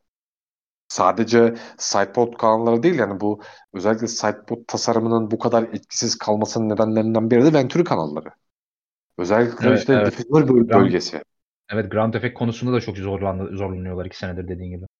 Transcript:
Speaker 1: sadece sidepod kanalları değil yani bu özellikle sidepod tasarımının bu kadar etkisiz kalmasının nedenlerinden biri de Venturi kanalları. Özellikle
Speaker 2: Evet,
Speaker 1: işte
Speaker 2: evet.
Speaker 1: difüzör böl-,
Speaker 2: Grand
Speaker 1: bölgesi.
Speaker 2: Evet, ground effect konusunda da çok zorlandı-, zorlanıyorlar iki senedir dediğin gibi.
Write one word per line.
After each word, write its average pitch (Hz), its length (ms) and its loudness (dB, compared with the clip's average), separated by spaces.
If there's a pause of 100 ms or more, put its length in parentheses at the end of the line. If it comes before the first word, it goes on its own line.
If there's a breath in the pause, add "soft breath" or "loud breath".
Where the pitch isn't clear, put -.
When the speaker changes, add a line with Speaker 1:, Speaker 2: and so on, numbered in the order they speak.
(880)
Speaker 1:
sadece 113 680 4 (220 loud breath)
sidepod 117 600 0
kanalları 117 460 2
değil 170 160 2
yani 101 200 0
bu 104 220 0 (320 loud breath)
özellikle 110 340 0
sidepod 110 500 -4 (100)
tasarımının 113 640 0
bu 110 80 -2
kadar 117 240 2
etkisiz - 540 -6
kalmasının 107 520 -2
nedenlerinden 110 640 0
biri 123 140 6
de 160 80 4
Venturi 143 300 2
kanalları. 80 460 -4 (880)
Özellikle 117 500 0
Speaker 2:
Evet, 123 120 4
Speaker 1:
işte 135 140 2
Speaker 2:
evet. 107 120 2
Speaker 1:
difüzör 131 420 2
böl-, 120 200 4
Speaker 2:
Grand 104 140 4
Speaker 1:
bölgesi. 87 420 0 (460)
Speaker 2:
Evet, 104 220 -4
ground 110 220 0
effect 120 240 -4
konusunda 123 360 -4
da 117 80 2
çok 101 160 -8
zorlandı-, 98 600 -6
zorlanıyorlar 92 480 -6
iki 92 120 -14
senedir 90 300 -8
dediğin 90 240 -10
gibi. 90 140 -14 (140)